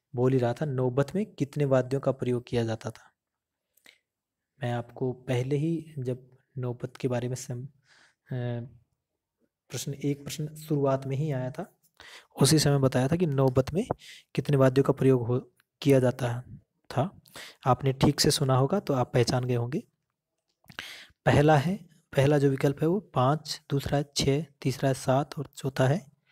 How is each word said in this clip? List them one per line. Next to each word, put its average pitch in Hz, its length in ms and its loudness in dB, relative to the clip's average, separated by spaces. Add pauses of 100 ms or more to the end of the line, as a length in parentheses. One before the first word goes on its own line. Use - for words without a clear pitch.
(140)
बोल 127 180 2
ही 131 60 2
रहा 123 160 0
था 160 100 -6
नौबत 131 500 -2
में 214 200 -4
कितने 147 300 -2
वाद्यों 131 360 2
का 135 120 0
प्रयोग 123 340 -4
किया 120 180 -2
जाता 110 260 -6
था। - 240 -20 (1500)
मैं 120 100 -4
आपको 120 400 -6
पहले 127 440 -4
ही 156 420 -4
जब 123 400 -8 (200)
नौबत 123 380 -8
के 135 120 -4
बारे 123 200 -2
में 127 80 -4
सम-, 123 300 -12
अ, - 40 -20 (2000)
प्रश्न, 135 260 -8
एक 143 300 -6
प्रश्न 151 320 -10
शुरुआत 135 500 -2
में 131 100 -4
ही 151 160 -4
आया 127 180 -6
था, - 280 -14 (640)
उसी 143 160 6
समय 143 200 4
बताया 131 300 2
था 165 80 0
कि 180 100 0
नौबत 135 480 0
में 220 120 -2 (480)
कितने 143 220 -2
वाद्यों 131 280 4
का 147 80 2
प्रयोग 131 340 2
हो, 123 280 -4 (280)
किया 135 180 4
जाता 123 440 -2 (460)
था। 151 300 -2 (460)
आपने 135 260 2
ठीक - 280 2
से 156 100 4
सुना 131 260 2
होगा 139 240 2
तो 143 140 -4
आप 123 180 -2
पहचान 123 320 2
गए 123 100 -2
होंगे। 123 280 -4 (1400)
पहला 147 320 6
है, 170 320 -2 (280)
पहला 143 220 4
जो 139 100 4
विकल्प 139 340 0
है 156 60 2
वो 196 120 0
पाँच, 139 720 -2
दूसरा 143 280 -2
है 139 180 -4
छः, 139 300 0 (160)
तीसरा 135 260 -2
है 131 60 2
सात 135 440 0
और 139 80 -10
चौथा 131 420 -2
है 170 180 0 (260)